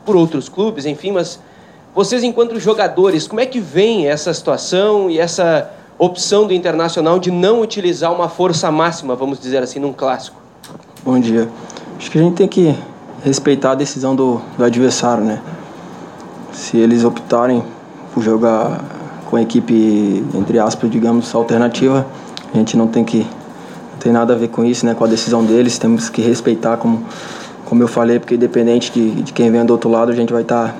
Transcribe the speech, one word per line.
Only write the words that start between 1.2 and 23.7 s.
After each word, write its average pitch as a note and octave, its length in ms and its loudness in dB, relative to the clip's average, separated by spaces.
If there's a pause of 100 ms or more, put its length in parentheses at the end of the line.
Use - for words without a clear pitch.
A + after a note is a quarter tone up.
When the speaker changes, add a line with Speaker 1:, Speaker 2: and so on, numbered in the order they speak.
Speaker 1:
vocês, A#3 300 0
enquanto A#3 340 0
jogadores, F#3+ 720 2
como G#3+ 120 -4
é B3+ 60 2
que C4 140 -6
veem F3+ 480 2
essa D#3 260 -2
situação F#3+ 760 0
e D#3+ 120 0
essa E3+ 500 0 (260)
opção G3+ 480 2
do F#3+ 80 0
Internacional E3+ 680 0
de F#3 100 -2
não F#3 300 2
utilizar F3 520 -2
uma F3 160 -2
força F3 440 0
máxima, D#3 420 -2
vamos C3+ 240 -4
dizer B2+ 240 -2
assim, B2+ 160 -8
num C#3 140 -4
clássico? C3 440 -6 (680)
Speaker 2:
Bom B2+ 160 2
dia. A2+ 280 2 (480)
Acho - 160 -12
que E3 60 2
a D#3+ 40 6
gente F3 140 4
tem G3 100 4
que E3 300 2 (480)
respeitar C#3 480 2
a - 20 2
decisão C3+ 400 -2
do, B2+ 260 2 (160)
do B2 60 0
adversário, A#2+ 640 2
né? A2 160 -2 (1120)
Se - 240 -6
eles A#2 260 6
optarem A#2+ 580 0 (540)
por A#2 80 -2
jogar A2+ 640 0 (440)
com - 60 -2
a A#2 80 2
equipe, G#2+ 880 2
entre G#2 280 0
aspas, A2+ 280 0
digamos, A#2 460 0
alternativa, A#2+ 720 2 (480)
a - 20 0
gente A2 200 0
não A2+ 100 4
tem A2+ 160 0
que, A2 160 0
não - 800 -10